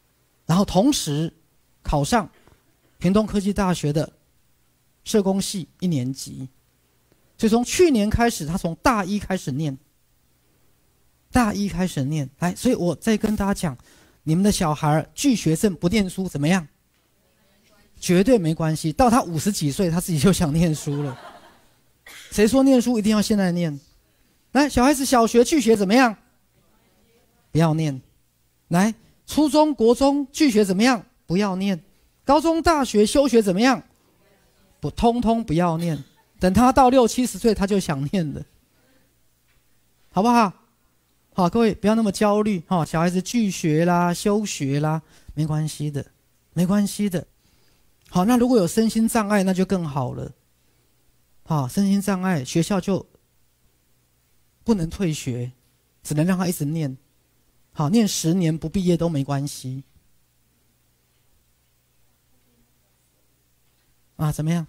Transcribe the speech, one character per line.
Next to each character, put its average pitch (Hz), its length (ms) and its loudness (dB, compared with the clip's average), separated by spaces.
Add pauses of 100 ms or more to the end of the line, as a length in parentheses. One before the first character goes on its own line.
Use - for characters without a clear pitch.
(460)
然 160 120 0
后 202 60 2
同 220 300 2
时 156 400 -4 (480)
考 147 220 -2
上 208 260 0 (680)
屏 175 120 0
东 214 140 2
科 208 160 -2
技 190 100 -2
大 190 220 -2
学 151 180 -2
的 151 180 -4 (920)
社 - 180 0
工 196 200 -2
系 - 260 -8 (120)
一 185 80 -4
年 135 260 -2
级。 131 340 -14 (920)
所 226 100 0
以 - 20 2
从 233 140 2
去 349 280 4
年 214 180 2
开 233 200 2
始， 196 160 -6
他 160 120 -4
从 170 180 -6
大 226 280 0
一 196 160 -4
开 190 160 -4
始 175 160 -8
念， 135 260 -4 (1500)
大 233 220 2
一 202 140 -4
开 170 180 -2
始 156 180 -4
念。 139 260 -4 (100)
来， 180 160 -2
所 - 160 0
以 240 40 0
我 170 200 -2
再 220 220 0
跟 214 180 -4
大 202 120 -4
家 202 60 0
讲， 156 240 -6 (460)
你 151 100 -2
们 180 100 2
的 208 60 4
小 175 240 0
孩 151 140 -4
儿 151 260 0
拒 269 220 0
学 160 180 0
生 180 220 0
不 175 140 -2
念 196 200 0
书 185 200 -6
怎 143 100 -8
么 143 80 0
样？ 180 180 0 (1300)
绝 180 240 2
对 247 140 4
没 165 160 0
关 160 200 -2
系， 156 200 -4
到 254 160 4
他 240 140 4
五 165 140 -8
十 190 140 -2
几 151 200 -2
岁， 175 180 -2
他 165 100 -2
自 180 120 -6
己 160 80 0
就 185 120 4
想 165 220 0
念 165 200 2
书 147 300 -6
了。 131 160 -10 (1120)
谁 208 160 2
说 269 160 4
念 269 180 6
书 240 160 -2
一 214 40 0
定 208 100 0
要 214 100 2
现 214 160 0
在 185 140 0
念？ 170 260 -4 (760)
来， 285 140 4
小 247 160 0
孩 269 80 6
子 269 140 -2
小 233 220 4
学 233 160 4
拒 294 180 2
学 220 140 4
怎 202 120 0
么 190 60 2
样？ 240 240 4 (1300)
不 147 80 0
要 160 160 4
念。 147 260 -2 (680)
来， 190 240 2 (340)
初 302 200 2
中、 302 280 4
国 226 180 4
中 277 380 0
拒 302 180 2
学 208 160 2
怎 190 100 -2
么 190 60 0
样？ 240 240 2 (220)
不 165 100 -2
要 202 180 -2
念。 190 240 -2 (460)
高 294 160 4
中、 330 220 0
大 311 200 2
学 208 220 2
休 285 220 2
学 226 160 4
怎 190 100 0
么 185 80 -2
样？ 247 220 2 (960)
不， 147 100 -8
通 233 320 0
通 226 220 0
不 156 100 -4
要 165 240 0
念。 165 260 -4 (360)
等 185 120 2
他 240 200 6
到 254 180 6
六 247 180 6
七 247 200 -2
十 - 100 -12
岁， 220 160 0
他 190 140 -2
就 202 120 0
想 139 320 -4
念 180 220 -2
了， 143 100 -12 (1700)
好 185 140 -2
不 226 40 2
好？ 233 240 4 (800)
好， 180 140 2
各 220 120 0
位 220 160 2
不 - 100 -6
要 208 80 2
那 226 80 2
么 208 100 0
焦 208 300 0
虑 208 260 -2
哈， 175 160 0
小 160 160 -4
孩 170 80 2
子 180 140 0
拒 214 300 -2
学 160 340 0
啦、 175 260 2
休 208 320 -2
学 143 360 -4
啦， 156 200 -2 (360)
没 151 100 -2
关 156 220 -2
系 147 240 -8
的， 143 120 -8 (500)
没 170 120 0
关 202 220 0
系 208 200 -4
的。 175 160 -4 (840)
好， 180 160 2
那 240 100 4
如 247 120 4
果 254 100 4
有 180 100 4
身 220 220 0
心 220 180 0
障 214 220 0
碍， 208 140 2
那 190 100 2
就 180 100 0
更 185 220 -2
好 135 280 -6
了。 131 180 -12 (1120)
好， 147 240 -4
身 196 200 0
心 196 140 2
障 190 200 -4
碍， 180 240 -2
学 170 160 0
校 190 180 -2
就 180 240 -4 (1600)
不 226 120 2
能 165 120 -4
退 170 240 -4
学， 123 400 -6 (520)
只 - 100 -8
能 151 100 0
让 185 140 0
他 180 100 -2
一 180 40 0
直 175 120 -8
念。 147 320 -4 (800)
好， 147 160 -4
念 214 180 2
十 165 280 -2
年 165 200 0
不 160 140 -8
毕 185 160 -4
业 175 100 4
都 165 140 -2
没 143 140 -2
关 139 240 -4
系。 131 360 -12 (4000)
啊， 156 140 -2
怎 151 140 -6
么 160 60 -2
样？ 170 180 -2